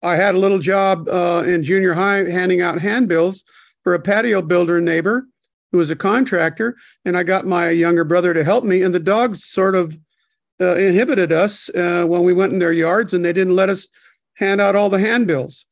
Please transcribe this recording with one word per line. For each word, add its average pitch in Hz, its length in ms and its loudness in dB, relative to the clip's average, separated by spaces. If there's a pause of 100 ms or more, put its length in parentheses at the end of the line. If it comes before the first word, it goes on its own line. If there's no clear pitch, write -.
I 175 120 0
had 185 200 2
a 185 40 2
little 196 200 2
job, 190 480 0
uh, 175 380 -2
in 170 180 0
junior 185 300 0
high 196 360 0
handing 180 320 0
out 170 200 -2
handbills 190 640 0 (400)
for 180 100 0
a 170 60 0
patio 202 420 0
builder 170 400 2
neighbor 175 440 0 (460)
who 185 60 2
was 165 140 0
a 160 40 -4
contractor, 214 800 -2 (300)
and 175 100 -2
I 180 80 0
got 185 240 -2
my 175 220 0
younger 170 340 2
brother 175 300 0
to 160 100 0
help 208 220 0
me, 185 160 2
and 180 120 0
the 175 60 0
dogs 202 460 -2
sort 190 300 0
of, 165 220 -2 (640)
uh, 180 140 2
inhibited 196 560 2
us, 185 440 -2
uh, 175 300 0
when 175 180 2
we 180 100 4
went 190 180 2
in 190 80 -2
their 170 140 0
yards, 175 400 0
and 175 100 0
they 175 80 0
didn't 185 240 0
let 190 140 2
us 190 180 -6 (460)
hand 196 260 -2
out 196 160 2
all 202 140 2
the 190 100 0
handbills. 208 720 -2